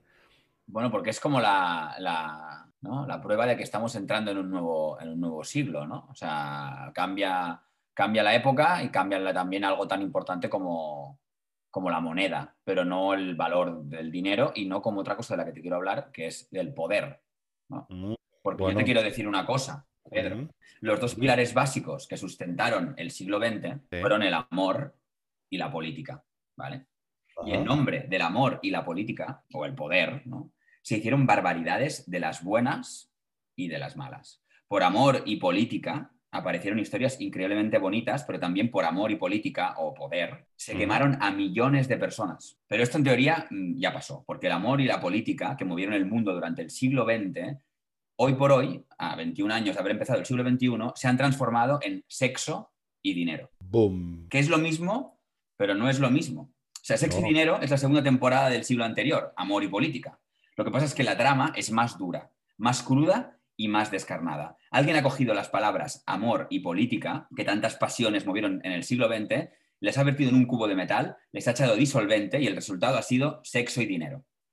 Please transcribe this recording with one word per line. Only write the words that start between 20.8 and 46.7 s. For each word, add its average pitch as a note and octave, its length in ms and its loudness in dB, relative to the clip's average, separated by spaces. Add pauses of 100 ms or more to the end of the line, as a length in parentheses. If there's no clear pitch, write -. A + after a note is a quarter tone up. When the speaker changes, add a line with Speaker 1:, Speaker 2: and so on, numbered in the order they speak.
Speaker 1:
Los G#2+ 180 0
dos A#2+ 160 -2
pilares B2 380 2
básicos B2+ 560 -2
que - 80 -10
sustentaron F2+ 800 -2
el E2 140 -8
siglo F#2+ 280 -4
veinte G2 420 -4 (100)
Speaker 2:
Sí. F2 100 -4
Speaker 1:
fueron G#2 220 4
el F#2 100 2
amor F#2 640 -2 (540)
y - 80 -4
la - 120 -4
política, - 540 -10 (320)
¿vale? C#2 300 -12 (580)
Y D#2 60 -6
en - 60 0
Speaker 2:
Ajá. - 80 0
Speaker 1:
nombre C#3 440 2
del F2+ 140 0
amor A#2 400 2
y G2 80 -2
la E2+ 140 -2
política, G#2+ 580 -6 (100)
o D2+ 140 -6
el C#2 80 -8
poder, D#2+ 520 0
¿no? - 260 -12 (300)
se G#2+ 160 -2
hicieron B2+ 280 4
barbaridades F#2 840 0
de F2 100 -4
las D#2+ 240 -6
buenas A#2+ 680 -2 (460)
y F2+ 120 -6
de D2+ 100 -6
las C2+ 180 -10
malas. - 460 -16 (260)
Por G2 140 2
amor A#2 420 6
y G#2 120 -2
política - 760 0 (180)
aparecieron F#2 480 -4
historias G#2+ 440 -2
increíblemente G#2 560 0
bonitas, G#2 460 0
pero - 140 -6
también F#2+ 320 0
por F#2 140 0
amor F#2+ 260 0
y G2+ 60 0
política - 640 -2
o - 160 -4
poder E2+ 520 -6 (100)
se - 160 -12
Speaker 2:
Ujú. G2 80 -4
Speaker 1:
quemaron B2 420 4
a G2+ 80 2
millones A2 580 2
de G#2+ 80 2
personas. F#2 640 -6 (100)
Pero A2 140 2
esto B2 160 2
en C#3+ 60 4
teoría, C#3 460 4
mm, F2+ 280 -4
ya F2+ 160 0
pasó, - 320 -12
porque F2+ 220 -4
el F2 40 2
amor A#2+ 300 2
y - 20 4
la G2 160 2
política F#2 560 -2
que - 80 -6
movieron F#2+ 300 -2
el G2 100 2
mundo G2+ 300 0
durante E2+ 260 -4
el - 80 -8
siglo C3 380 2